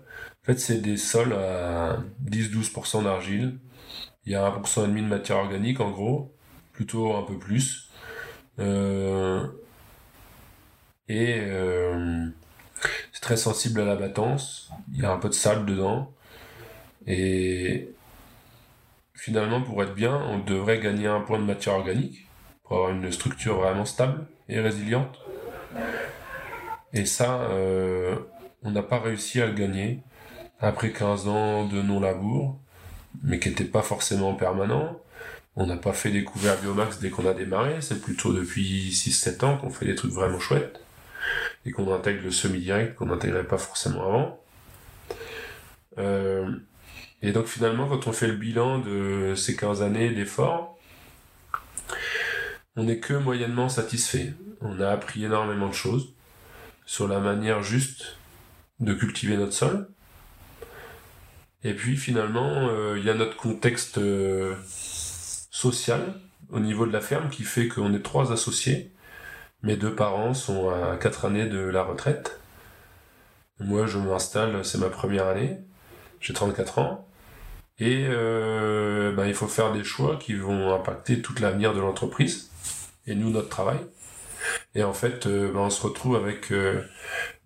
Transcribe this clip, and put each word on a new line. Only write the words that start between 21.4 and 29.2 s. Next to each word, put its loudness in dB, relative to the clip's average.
matière 2
organique 0
pour -2
avoir 4
une -2
structure -2
vraiment 2
stable 0
et 0
résiliente. 0
Et 2
ça, 2
euh, 2
on -4
n'a 0
pas 0
réussi 0